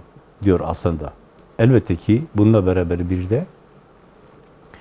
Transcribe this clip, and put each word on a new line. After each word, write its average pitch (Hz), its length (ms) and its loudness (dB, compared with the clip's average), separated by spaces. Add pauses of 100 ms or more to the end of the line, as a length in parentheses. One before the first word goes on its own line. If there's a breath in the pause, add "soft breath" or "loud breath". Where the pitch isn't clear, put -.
(440)
diyor 92 200 2
aslında. 82 500 -6 (460)
Elbette 113 360 2
ki 117 300 0 (100)
bununla 104 300 4
beraber 87 440 -2
bir 90 200 -6
de 135 160 -2 (1400 soft breath)